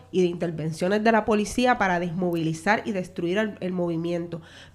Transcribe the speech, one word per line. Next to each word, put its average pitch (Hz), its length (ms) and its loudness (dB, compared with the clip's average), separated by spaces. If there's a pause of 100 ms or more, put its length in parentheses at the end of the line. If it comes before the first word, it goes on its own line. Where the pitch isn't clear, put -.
(120)
y 185 100 2
de 180 60 6
intervenciones 170 760 -2
de 226 80 4
la 214 140 4
policía 240 520 2
para 185 220 2
desmovilizar 170 840 0
y 233 60 -2
destruir 185 480 -2
el, 214 220 -2
el 185 100 -2
movimiento. 170 680 -2 (340)